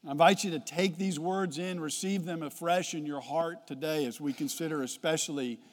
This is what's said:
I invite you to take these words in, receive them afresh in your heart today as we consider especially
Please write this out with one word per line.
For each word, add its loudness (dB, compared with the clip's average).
I -4
invite 8
you -2
to -2
take 0
these 0
words 0
in, -4
receive -2
them -4
afresh 0
in -4
your -4
heart -2
today 0
as -6
we -2
consider -2
especially -2